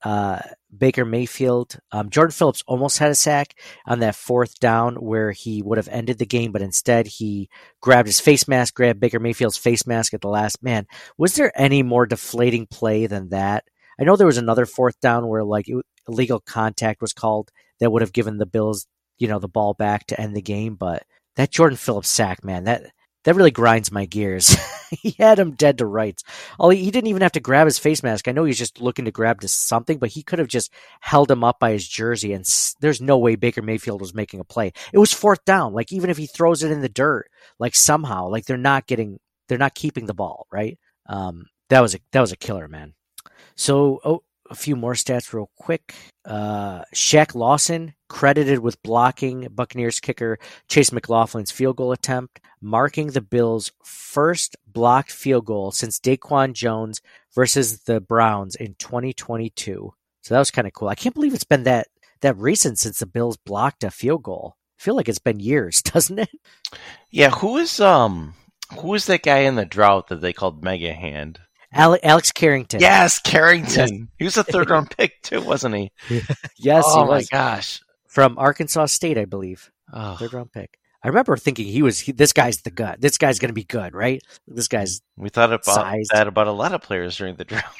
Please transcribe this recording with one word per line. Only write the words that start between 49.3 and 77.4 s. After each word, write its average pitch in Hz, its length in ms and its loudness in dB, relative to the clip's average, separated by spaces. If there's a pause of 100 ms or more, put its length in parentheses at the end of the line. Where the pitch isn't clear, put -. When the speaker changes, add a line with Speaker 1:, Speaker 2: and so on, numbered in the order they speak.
Speaker 1:
Buccaneers 117 500 -6
kicker 113 380 -6 (300)
Chase - 240 4
McLaughlin's 113 580 -2
field 131 280 -2
goal 127 140 -4
attempt, 127 480 -8 (220)
marking 127 460 -2
the 131 140 -4
Bills' 113 500 -2 (120)
first - 720 -4 (120)
blocked 120 440 2
field 123 340 -2
goal 101 260 -6
since - 280 -6
Daquan 135 540 0
Jones 110 480 -6 (320)
versus 123 480 0
the 113 180 -2
Browns 104 560 0
in 104 200 -14
twenty 123 380 -8
twenty-two. 107 800 -10 (280)
So - 120 -6
that 123 60 6
was 139 120 2
kinda 104 200 -4
cool. - 160 -8
I 101 80 -4
can't - 200 -6
believe 294 180 -2
it's 220 100 -6
been 135 200 2
that, 120 240 2 (340)
that 131 160 0
recent 123 420 0
since 110 200 -6
the 113 60 -6
Bills 117 320 -4
blocked 107 460 -4
a 98 80 -4
field 131 320 -4
goal. - 320 -12 (240)
I - 40 -18
feel 220 120 -2
like - 140 -2
it's 101 100 -4
been 110 200 -2
years, 107 420 0
<laughs> - 0 -
doesn't 185 380 0
it? 220 100 -4 (800)
Speaker 2:
Yeah, 139 220 6
who 220 260 -2
is, 339 220 -2
um, 110 560 4 (440)
who 180 140 -6
is 208 140 -2
that 185 160 0
guy 143 160 4
in 135 160 2
the 104 100 -2
drought 98 440 4
that 80 120 -8
they 87 120 -4
called 80 300 -6
Mega 85 300 -6
Hand? 78 460 -12 (360)
Speaker 1:
Ale-, 165 280 6
Alex 156 280 6
Carrington. 135 500 2
Speaker 2:
Yes, 180 380 6
Carrington. 160 680 2
Speaker 1:
Yes. 107 180 -10 (120)
Speaker 2:
He 160 60 -4
was 190 120 -4
a 208 60 4
third 170 260 0
round 156 260 0
pick - 280 -2
too, - 180 -6
wasn't 127 340 -2
he? 101 160 -6 (160)
Speaker 1:
<laughs> 120 140 -2 (360)
Yes, 151 300 4
Speaker 2:
Oh 156 140 6
Speaker 1:
he 143 60 4
Speaker 2:
my 139 100 2
Speaker 1:
was. 120 120 -4
Speaker 2:
gosh. 127 520 -4 (260)